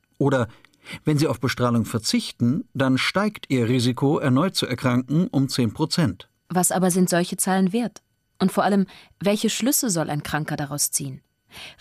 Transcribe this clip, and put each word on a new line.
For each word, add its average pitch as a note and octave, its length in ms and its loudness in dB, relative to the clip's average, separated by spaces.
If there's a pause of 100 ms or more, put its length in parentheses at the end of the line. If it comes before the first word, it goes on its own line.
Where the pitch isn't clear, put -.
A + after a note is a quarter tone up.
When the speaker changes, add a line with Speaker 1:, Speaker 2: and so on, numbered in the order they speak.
(180)
Speaker 1:
Oder C3+ 300 2 (580)
wenn D3+ 140 2
sie D#3 80 2
auf C3 120 -2
Bestrahlung A#2+ 460 0
verzichten, C3 880 -2
dann C3 240 2
steigt - 540 -2
ihr A#2+ 180 2
Risiko, B2+ 480 2
erneut D3 380 2
zu - 100 -2
erkranken, B2+ 640 0
um C3+ 220 0
zehn A#2 220 0
Prozent. D3+ 580 -2 (200)
Speaker 2:
Was F3+ 220 0
aber F3+ 180 2
sind F3+ 220 2
solche F3+ 260 0
Zahlen F#3+ 360 2
wert? A#3 280 -4 (380)
Und F#3+ 120 2
vor G3+ 120 0
allem, G3 220 2 (340)
welche G3+ 300 0
Schlüsse B3+ 400 0
soll E3 220 -2
ein D3 100 -4
Kranker D3+ 360 -4
daraus D3 340 -4
ziehen? C#3 300 -8 (600)